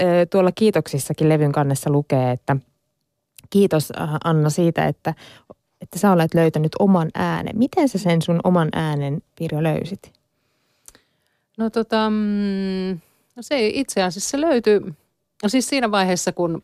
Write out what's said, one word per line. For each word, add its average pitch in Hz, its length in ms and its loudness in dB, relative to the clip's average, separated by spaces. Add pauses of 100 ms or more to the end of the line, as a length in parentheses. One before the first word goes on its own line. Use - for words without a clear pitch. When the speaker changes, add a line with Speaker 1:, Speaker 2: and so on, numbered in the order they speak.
Speaker 1:
ö, 175 300 4
tuolla 185 240 2
kiitoksissakin 156 720 0
levyn 151 240 2
kannessa 143 380 0
lukee, 143 400 0
että 139 260 -2 (920)
kiitos, 185 500 2
äh, 160 80 -6 (160)
Anna 156 260 2
siitä, 160 360 2
että, 151 280 -4 (640)
että - 180 -14
sä 202 140 4
olet 165 220 2
löytänyt 160 440 2
oman 185 360 2
äänen. 170 440 -4
Miten 277 300 2
sä 202 100 -4
sen 170 240 2
sun 170 220 0
oman 175 300 2
äänen, 151 480 -4 (160)
Pirjo, 156 240 -4
löysit? - 500 -4 (1500)
Speaker 2:
No 220 120 -2
tota, 220 400 0
mm, 196 880 -2 (360)
no 240 60 -16
se 247 240 -2
itse - 360 -2
asiassa 190 380 -4
löytyi, 233 400 2 (640)
no 214 60 0
siis 247 200 0
siinä 247 220 -2
vaiheessa, 185 420 0
kun 170 320 -4